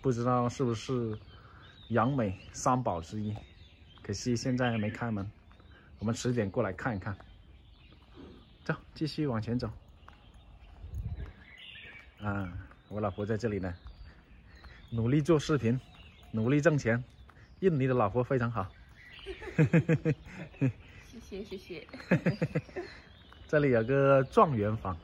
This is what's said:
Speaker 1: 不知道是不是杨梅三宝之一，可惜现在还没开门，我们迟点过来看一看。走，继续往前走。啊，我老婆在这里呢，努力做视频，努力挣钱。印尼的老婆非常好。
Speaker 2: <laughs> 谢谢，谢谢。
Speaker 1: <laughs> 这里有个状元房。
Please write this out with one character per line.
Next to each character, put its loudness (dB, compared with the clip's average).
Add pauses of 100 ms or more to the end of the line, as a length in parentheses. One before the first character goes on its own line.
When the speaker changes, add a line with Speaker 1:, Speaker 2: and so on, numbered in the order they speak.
Speaker 1:
不 2
知 0
道 2
是 -2
不 0
是 -4 (720)
杨 2
梅 0 (160)
三 2
宝 -2
之 -8
一， -4 (680)
可 -6
惜 -2
现 -2
在 2
还 0
没 0
开 -4
门， -4 (720)
我 -8
们 0
迟 -2
点 0
过 -2
来 0
看 -4
一 -4
看。 -8 (1500)
走， -2 (180)
继 -4
续 -2
往 0
前 -2
走。 -2 (2500)
啊， -4 (400)
我 -6
老 0
婆 -4
在 0
这 -2
里 -2
呢， -4 (1160)
努 0
力 4
做 6
视 0
频， 2 (520)
努 0
力 4
挣 6
钱。 2 (580)
印 4
尼 2
的 4
老 4
婆 2
非 0
常 0
好。 -4 (920)
Speaker 2:
<laughs> - (1700)
谢 -12
谢， -
谢 -12
谢。 -14 (800)
Speaker 1:
<laughs> -16
这 4
里 4
有 4
个 6
状 4
元 0
房。 -4